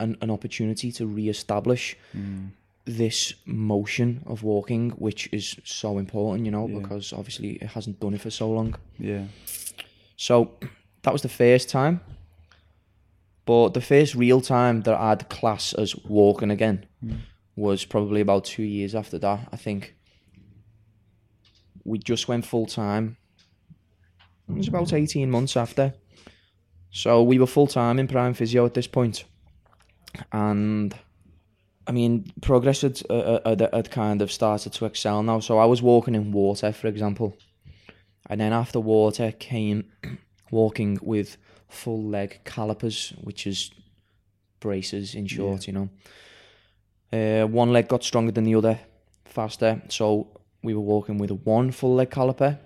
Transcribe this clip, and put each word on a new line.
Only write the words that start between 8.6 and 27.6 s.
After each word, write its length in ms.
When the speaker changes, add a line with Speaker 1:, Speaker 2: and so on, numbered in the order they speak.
Speaker 2:
Yeah. 260
Speaker 1:
So 340
that 100
was 100
the 60
first 400
time. 320
But 280
the 60
first 340
real 260
time 420
that 180
I'd 280
class 460
as 200
walking 460
again 360
Speaker 2:
Mm. 140
Speaker 1:
was 280
probably 380
about 220
two 200
years 300
after 240
that, 340
I 40
think. 380
We 140
just 300
went 180
full 200
time. 500
It 80
was 120
about 240
eighteen 380
months 260
after. 380
So 320
we 160
were 80
full 200